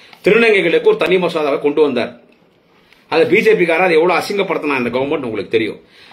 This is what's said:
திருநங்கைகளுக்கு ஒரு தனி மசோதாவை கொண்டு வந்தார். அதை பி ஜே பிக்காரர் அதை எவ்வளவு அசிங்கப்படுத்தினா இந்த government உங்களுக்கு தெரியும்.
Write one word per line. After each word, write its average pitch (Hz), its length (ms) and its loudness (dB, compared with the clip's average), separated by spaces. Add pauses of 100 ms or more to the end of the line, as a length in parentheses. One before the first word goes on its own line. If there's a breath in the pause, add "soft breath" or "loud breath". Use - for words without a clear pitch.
(260 loud breath)
திருநங்கைகளுக்கு 196 640 2
ஒரு 175 60 -2
தனி 170 200 -2
மசோதாவை 156 420 -2
கொண்டு 147 220 0
வந்தார். 120 300 -2 (1000 soft breath)
அதை 160 140 2
பி 175 160 2
ஜே 214 120 4
பிக்காரர் 175 340 2
அதை 165 80 2
எவ்வளவு 165 220 2
அசிங்கப்படுத்தினா 151 600 -4
இந்த 120 140 -4
government 139 360 -4
உங்களுக்கு 104 280 -6
தெரியும். 110 240 -4 (340 soft breath)